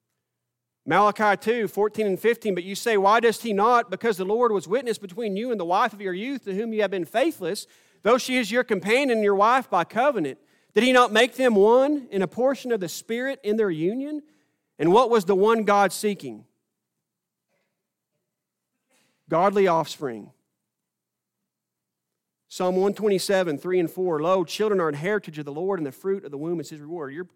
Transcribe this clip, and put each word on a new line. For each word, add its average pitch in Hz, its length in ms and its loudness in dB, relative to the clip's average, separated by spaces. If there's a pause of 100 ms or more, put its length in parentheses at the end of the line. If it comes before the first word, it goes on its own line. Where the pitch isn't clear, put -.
(840)
Malachi 202 560 2
two 226 280 -2
fourteen 208 400 -2
and 185 120 -2
fifteen, 220 360 0
"But 180 80 -6
you 196 100 -10
say, 220 240 -2
'Why 196 220 4
does 220 240 0
he 226 100 -4
not?' 226 380 2
Because 190 260 -2
the 185 80 -4
Lord 226 260 0
was 175 160 -2
witness 240 300 -2
between 202 400 -8
you 247 140 -4
and 214 80 -4
the 170 60 -6
wife 214 280 0
of 208 80 -18
your 185 140 -6
youth, 240 300 -8
to 196 100 -6
whom 220 180 -6
you 208 80 -2
have 196 80 0
been 185 160 -4
faithless, 214 640 -4 (340)
though 240 160 4
she 254 200 -2
is 214 140 -2
your 240 120 2
companion 233 480 0
and 220 120 2
your 202 120 2
wife 233 340 2
by 175 140 0
covenant. 208 560 -2 (340)
Did 214 100 4
he 254 80 4
not 247 200 6
make 226 240 2
them 254 180 2
one 247 560 4
in 196 140 -2
a 170 40 -2
portion 254 440 -2
of 220 80 -2
the 175 100 -6
Spirit 254 540 -6
in 208 140 -2
their 208 120 0
union? 254 540 -4 (560)
And 160 120 2
what 226 200 4
was 214 140 4
the 196 100 2
one 214 300 2
God 202 280 2
seeking? 156 520 -6 (2750)
Godly 190 380 4
offspring." 143 640 -4 (2250)
Psalm 185 280 -2
one 190 180 2
twenty-seven, 190 640 0
three 180 200 -2
and 165 100 0
four, 175 300 -4
"Lo, 180 240 0
children 202 380 -2
are 160 80 0
an 147 60 -4
heritage 175 420 -6
of 151 80 -10
the 143 80 -10
Lord, 185 260 -4
and 151 60 -4
the 131 60 -8
fruit 196 340 -6
of 143 60 -14
the 139 60 -10
womb 165 220 -6
is 147 120 -12
his 151 100 -16
reward." 147 320 -12
Your 180 220 -12